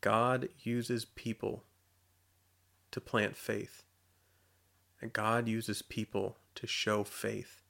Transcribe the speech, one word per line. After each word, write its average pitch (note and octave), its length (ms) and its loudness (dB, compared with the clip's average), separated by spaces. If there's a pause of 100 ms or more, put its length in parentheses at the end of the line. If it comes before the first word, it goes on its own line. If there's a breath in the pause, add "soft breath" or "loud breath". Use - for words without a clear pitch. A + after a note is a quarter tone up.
God A#2+ 480 4 (140)
uses A#2 420 0
people A#2 600 -4 (1300)
to - 80 -4
plant - 360 0
faith, - 460 -6 (1200 soft breath)
and A2+ 100 -6
God A2+ 360 2
uses A2 340 -2
people - 560 -4 (160)
to - 120 -10
show G#2+ 380 2
faith. - 640 -6